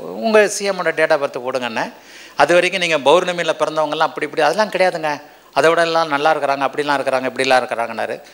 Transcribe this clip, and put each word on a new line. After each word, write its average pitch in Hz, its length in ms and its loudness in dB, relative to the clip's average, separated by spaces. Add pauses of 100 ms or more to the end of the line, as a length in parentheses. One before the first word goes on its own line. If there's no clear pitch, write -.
உங்க 214 460 2
சி - 180 -6
எம் 190 120 -4
ஓட 170 140 -2
date 156 180 0
of 156 120 2
birth 139 120 -2
போடுங்கன்னு. 127 600 -6 (420)
அது 147 180 4
வரைக்கும் 175 280 2
நீங்க 156 280 0
பௌர்ணமியில 175 500 2
பிறந்தவங்கலாம் 151 380 -2
அப்படி 156 280 -2
இப்படி 147 160 -4
அதெல்லாம் 185 280 0
கிடையாதுங்க. 170 520 -2 (320)
அதை 143 160 4
விட 165 120 4
எல்லாம் 165 260 2
நல்லா 151 280 2
இருக்கிறாங்க, 139 340 -2
அப்படிலாம் 143 300 -2
இருக்கிறாங்க, 131 300 -2
இப்படிலாம் 127 340 2
இருக்கிறாங்கன்னாரு. 113 580 -6 (120)